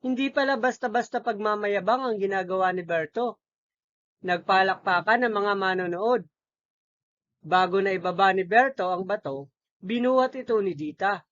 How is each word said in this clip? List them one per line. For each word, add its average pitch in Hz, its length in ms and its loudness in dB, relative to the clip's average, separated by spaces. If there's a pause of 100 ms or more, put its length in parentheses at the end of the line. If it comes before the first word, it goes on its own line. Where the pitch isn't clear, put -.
Hindi 262 320 -2
pala 277 240 2
basta-basta 240 640 -2
pagmamayabang 208 880 0
ang 220 80 -2
ginagawa 190 560 0
ni 180 80 -4
Berto. 170 560 -4 (880)
Nagpalakpakan 190 1040 2
ang 220 80 -2
mga 202 160 0
manonood. 190 720 0 (1200)
Bago 185 400 2
na 196 80 0
ibaba 185 400 2
ni 190 160 -2
Berto 226 400 2
ang 185 160 -4
bato, 143 480 -8 (320)
binuhat 254 560 2
ito 247 240 -2
ni 185 80 -2
Dita. 156 480 -4 (120)